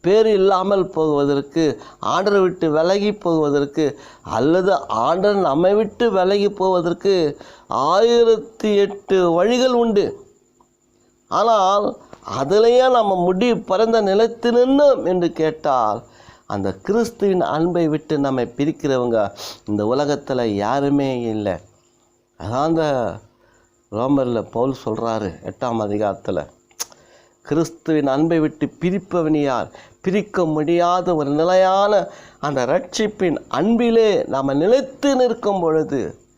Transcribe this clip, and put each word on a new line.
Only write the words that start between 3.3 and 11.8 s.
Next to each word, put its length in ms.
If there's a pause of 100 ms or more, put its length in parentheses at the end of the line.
அல்லது 540 (140)
ஆண்டர் 460
நம்மை 400
விட்டு 360
விலகி 380
போவதற்கு 880 (300)
ஆயிரத்தி 1080
எட்டு 560
வழிகள் 420
உண்டு. 520 (1040)
ஆனால் 680 (260)